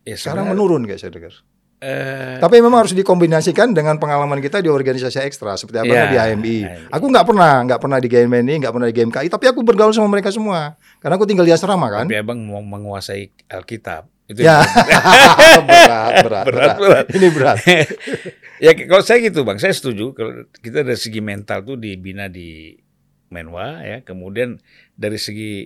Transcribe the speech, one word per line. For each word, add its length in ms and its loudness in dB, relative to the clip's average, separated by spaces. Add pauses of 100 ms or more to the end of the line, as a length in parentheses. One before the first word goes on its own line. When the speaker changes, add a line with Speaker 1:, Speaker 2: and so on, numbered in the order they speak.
Speaker 1:
Ya, 140 -14
Speaker 2:
Sekarang 280 -8
Speaker 1:
sebenarnya 100 -6
Speaker 2:
menurun 300 0
kayak 160 -10
saya 120 -16
dengar. 220 -20 (460)
Speaker 1:
Eh, 580 -10
Speaker 2:
Tapi 220 6
memang 240 4
harus 80 -2
dikombinasikan 800 0
dengan 240 0
pengalaman 420 -4
kita 220 -6
di 80 -2
organisasi 540 -2
ekstra, 340 -8
seperti 240 -6
apa 80 -2
Speaker 1:
Ya, 180 2
Speaker 2:
di 120 0
A 120 2
M 140 -4
I. 160 -4
Speaker 1:
A 160 -10
M 80 -20
I. 80 -18
Speaker 2:
Aku 160 -4
nggak 160 4
pernah, 400 4
nggak 160 -2
pernah 180 -4
di 100 -2
G 140 -2
M 120 2
N 120 2
I, 140 -2
nggak 160 -4
pernah 120 -2
di 60 -4
G 60 -2
M 80 0
K 120 -8
I, 100 -6
tapi 180 -2
aku 160 0
bergaul 280 4
sama 200 0
mereka 160 -2
semua. 480 -6 (240)
Karena 160 -2
aku 80 0
tinggal 200 2
di 80 4
asrama, 360 0
kan. 160 -4
Speaker 1:
Tapi 140 -6
Abang 200 -8
mau 220 -12
menguasai 720 -12 (160)
Alkitab. 640 -14 (140)
Itu 180 -4
Speaker 2:
Ya. 160 8
Speaker 1:
yang 1040 6
Speaker 2:
<laughs> 0 -
Berat, 560 4
berat, 40 4
Speaker 1:
<laughs> 40 0 (180)
Berat, 0 -
Speaker 2:
berat. 300 0
Speaker 1:
berat. 340 2
Speaker 2:
Ini 220 2
berat. 320 0
Speaker 1:
<laughs> 40 2 (920)
Ya, 160 6
kalau 240 2
saya 240 2
gitu, 240 -2
Bang. 80 -4
Saya 160 -2
setuju. 400 -6
Kalau 320 -12 (100)
kita 300 -8
dari 160 -6
segi 240 -10
mental 400 -10
tuh 160 -14
dibina 480 -14
di 480 -20 (540)
Menwa, 500 -14
ya. 240 -16
Kemudian 560 -10 (320)
dari 240 -8
segi 500 -12